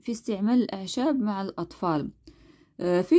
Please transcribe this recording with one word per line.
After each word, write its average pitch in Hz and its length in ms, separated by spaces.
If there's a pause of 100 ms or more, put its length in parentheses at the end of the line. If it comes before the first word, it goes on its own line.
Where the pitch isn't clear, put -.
في - 100
استعمال 226 520
الأعشاب 247 560
مع 208 220
الأطفال. 170 680 (720)
آه، 180 220
في 185 180